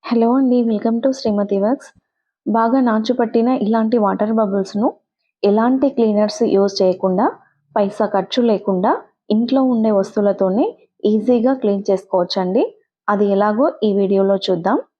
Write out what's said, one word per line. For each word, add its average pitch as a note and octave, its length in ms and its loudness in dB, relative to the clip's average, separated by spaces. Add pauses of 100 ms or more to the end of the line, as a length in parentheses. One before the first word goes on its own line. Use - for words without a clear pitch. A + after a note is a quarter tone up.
(140)
హలో A#3 240 2
అండి, B3 300 2
welcome A3+ 360 -2
to C4+ 40 2 (100)
శ్రీమతి G3+ 440 -2
వర్క్స్. A#3+ 260 -2 (680)
బాగా A#3 320 2
నాచు A3 300 0
పట్టిన A#3 300 0 (160)
ఇలాంటి A3 400 0
వాటర్ G3+ 340 -2
బబుల్స్‌ను G3+ 500 -2 (600)
ఎలాంటి B3 480 2
క్లీనర్స్ G#3+ 460 0 (140)
యూజ్ G3 260 0
చేయకుండా, F#3 420 0 (520)
పైసా G3+ 380 -2
ఖర్చు G3 360 -2
లేకుండా G3 400 0 (440)
ఇంట్లో B3 280 0 (100)
ఉండే A3 260 0
వస్తువులతోనే G3+ 680 0 (440)
ఈజీగా A#3+ 520 2
క్లీన్ G3+ 260 -2
చేసుకోవచ్చండి. F#3+ 760 -2 (500)
అది G3+ 140 0 (100)
ఎలాగో G#3+ 300 0 (200)
ఈ G#3 40 2 (100)
వీడియోలో G3 360 2 (100)
చూద్దాం. F#3 320 0 (220)